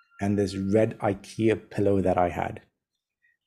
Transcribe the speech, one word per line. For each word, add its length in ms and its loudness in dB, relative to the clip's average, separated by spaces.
and 180 0
this 160 0
red 440 0
ikea 720 -2
pillow 320 2
that 160 2
I 100 2
had, 320 -6